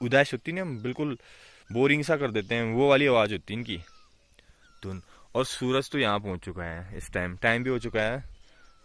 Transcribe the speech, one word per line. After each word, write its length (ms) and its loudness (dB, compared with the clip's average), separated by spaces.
उदास 300 4
होती 180 -6
है 140 -4
ना, 180 -8
बिल्कुल 360 -4
बोरिंग 320 4
सा 120 2
कर 140 0
देते 240 -2
हैं, 200 0
वो 140 4
वाली 180 6
आवाज़ 260 4
होती 220 -6
है 60 -6
इनकी, 180 -8
धुन। 200 -10
और 100 2
सूरज 460 -2
तो 80 -2
यहाँ 220 2
पहुँच 200 -6
चुका 240 -8
है 340 -10
इस 120 -10
टाइम, 260 -4
टाइम 280 0
भी 60 -2
हो 80 0
चुका 240 -2
है, 220 -2